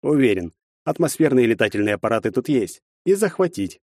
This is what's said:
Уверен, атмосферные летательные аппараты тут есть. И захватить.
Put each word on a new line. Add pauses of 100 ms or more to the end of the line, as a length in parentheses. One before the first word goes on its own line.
Уверен, (320)
атмосферные
летательные
аппараты
тут
есть. (240)
И
захватить. (120)